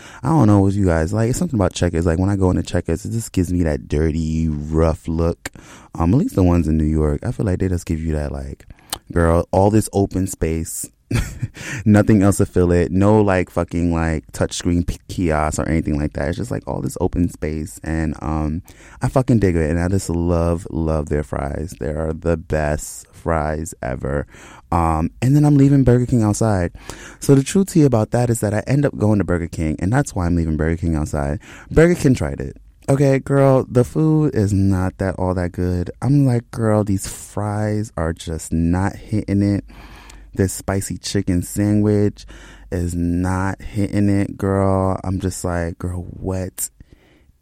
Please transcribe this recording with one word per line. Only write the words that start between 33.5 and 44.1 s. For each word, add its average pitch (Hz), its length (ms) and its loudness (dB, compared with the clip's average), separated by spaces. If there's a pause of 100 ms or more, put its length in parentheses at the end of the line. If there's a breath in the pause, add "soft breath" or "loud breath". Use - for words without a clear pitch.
the 120 140 2
food 156 500 0
is 101 180 0
not 95 460 0
that 95 220 -4
all 92 160 -2
that 87 160 -2
good. 90 400 -2 (100)
I'm 139 240 4
like, 120 240 0
"Girl, 107 340 2
these 98 240 -2
fries 107 880 -6
are 82 180 -2
just 82 380 -10
not 85 440 0
hitting 101 480 -2
it. 101 200 0 (680 loud breath)
This 95 200 0
spicy 98 440 -6
chicken 92 460 -2
sandwich 104 840 0 (460 loud breath)
is 87 240 -4
not 90 640 -2
hitting 101 480 -2
it, 98 280 -2